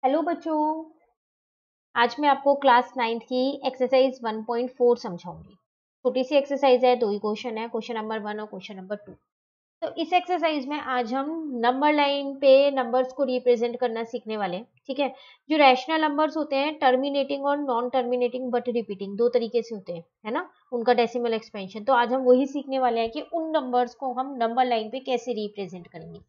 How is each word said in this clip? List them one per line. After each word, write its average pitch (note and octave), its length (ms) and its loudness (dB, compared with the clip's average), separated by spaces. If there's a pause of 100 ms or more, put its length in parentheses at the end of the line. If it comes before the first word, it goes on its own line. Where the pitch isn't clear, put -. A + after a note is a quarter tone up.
हेलो C#4 180 2
बच्चों, D#4+ 600 -2 (1080)
आज A#3+ 260 2
मैं D4 80 4
आपको C#4 260 4
क्लास B3 420 4
नाइन्थ A#3 260 -2
की B3+ 440 -2
exercise C4 580 2
one A3 200 -4
point A#3+ 260 -4
four A#3+ 280 4
समझाऊंगी। F3 560 -12 (500)
छोटी B3+ 200 0
सी C#4 120 -4
exercise C#4 480 4
है, B3 120 6
दो A3+ 140 0
ही G#3 80 -2
question G#3+ 400 -4
है, A3+ 100 -6
question A3+ 260 -6
number A3 240 -6
one G#3 220 -8
और G#3+ 60 -10
question G3+ 300 -16
number F#3+ 200 -10
टू। G#3 160 -18 (680)
तो D#4+ 120 -6
इस D#4+ 180 -4
exercise E4 560 0
में D4 100 -6
आज B3 360 -4
हम C4+ 160 -4 (260)
number C4 360 2
line C#4+ 440 0
पे C#4 360 8
numbers B3+ 400 0
को C#4+ 120 -2
represent B3 560 0
करना A3+ 240 -2
सीखने A3 320 -8
वाले F#3 200 -4
हैं, A3+ 100 -10 (220)
ठीक C4+ 100 -6
है। C#4+ 100 0 (420)
जो D#4 80 2
rational C#4+ 440 4
numbers D4+ 340 0
होते D4 200 -2
हैं, D4+ 240 -2
terminating C#4 640 0
और C#4+ 180 0
non-terminating B3 880 -2
but A#3+ 220 -2
repeating, G3+ 440 -6
दो A#3 140 2
तरीके A#3 320 0
से A3+ 120 -10
होते F#3+ 180 -14
हैं, E3+ 120 -12 (220)
है G#3+ 60 -6
ना, F4 160 -4 (240)
उनका A#3+ 220 2
decimal A#3 400 0
expansion। G#3 500 -10
तो C4 100 2
आज A#3+ 180 2
हम C4 120 -2
वही B3+ 240 6
सीखने C#4 320 -6
वाले A#3 200 2
हैं A3+ 100 -2
कि D4 100 -8 (120)
उन D#4+ 200 -4
numbers B3 420 0
को C4 200 -8
हम C4+ 220 -6
number A#3 300 0
line A3+ 240 -2
पे B3+ 120 -8
कैसे B3 320 -4
represent G3 540 -8
करेंगे। E3 400 -16